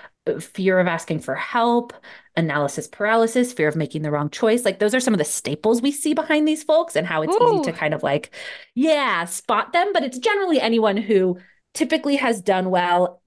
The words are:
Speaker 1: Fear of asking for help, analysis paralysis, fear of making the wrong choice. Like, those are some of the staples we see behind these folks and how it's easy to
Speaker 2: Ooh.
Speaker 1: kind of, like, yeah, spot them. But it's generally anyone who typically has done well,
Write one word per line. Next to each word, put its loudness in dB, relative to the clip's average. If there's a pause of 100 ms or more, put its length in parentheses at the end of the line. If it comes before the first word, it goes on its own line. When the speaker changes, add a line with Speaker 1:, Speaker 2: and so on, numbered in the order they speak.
(380)
Speaker 1:
Fear 0
of 2
asking -4
for -6
help, 0 (440)
analysis -2
paralysis, 2
fear 0
of 0
making -4
the -4
wrong -2
choice. 0
Like, -2
those 0
are 0
some 2
of 2
the 0
staples -2
we 0
see -2
behind 0
these 0
folks 2
and -2
how -2
it's 0
easy 4
to -2
Speaker 2:
Ooh. -
Speaker 1:
kind -2
of, -4
like, -2 (440)
yeah, 2
spot -2
them. 2
But 0
it's -8
generally 0
anyone 2
who 2 (340)
typically 0
has 0
done 0
well, 0